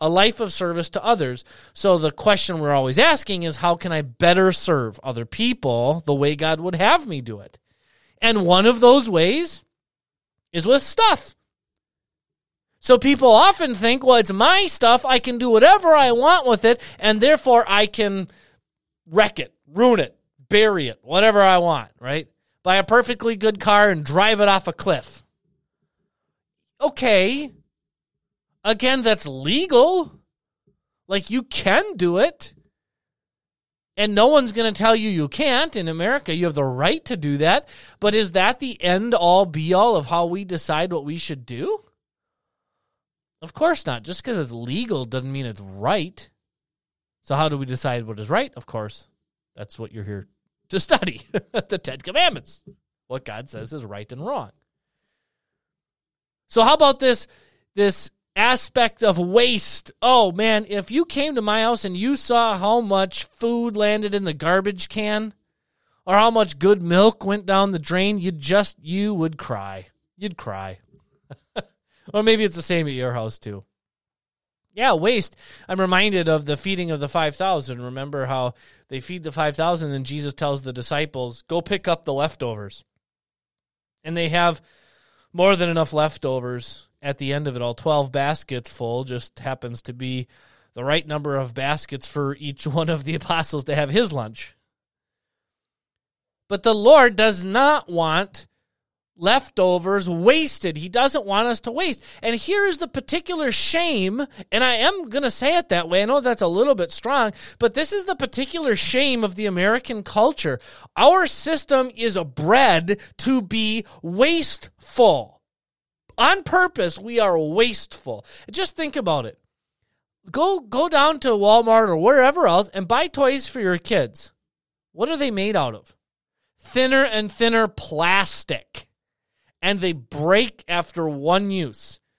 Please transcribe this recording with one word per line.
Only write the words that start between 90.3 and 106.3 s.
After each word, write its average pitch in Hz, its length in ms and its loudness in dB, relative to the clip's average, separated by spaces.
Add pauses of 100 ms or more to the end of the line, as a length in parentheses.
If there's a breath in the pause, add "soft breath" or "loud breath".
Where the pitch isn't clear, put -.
the 120 80 -12
right 156 240 -2
number 147 300 -6
of 127 180 -6
baskets 139 540 -6
for 143 320 -6
each 147 260 -10
<laughs> - 0 -
one 156 220 -2
of 156 160 -4
the 156 100 -6
apostles 160 500 -4
to 143 120 -4
have 147 140 -2
his 196 220 0
lunch. 113 440 -10 (1900)
But 196 160 -4
the 226 100 4
Lord 240 400 8
does 196 300 0
not 262 440 0
want 170 600 -4 (760)
leftovers 185 840 0
wasted. 180 720 0
He 170 100 -12
doesn't 240 380 0
want 202 200 0
us 240 160 -2
to 233 80 -10
waste. 294 320 -4 (200 loud breath)
And 233 120 -4
here 403 300 -2
is 349 140 -2
the 320 100 -6
particular 294 640 -6
shame, 277 760 -2 (240 loud breath)
and 226 140 0
I 247 120 0
am 302 340 -2
gonna 262 200 -2
say 311 280 0
it 349 100 -4
that 170 220 -2
way. 180 100 2
I 208 60 0
know 269 160 0
that's 247 180 -2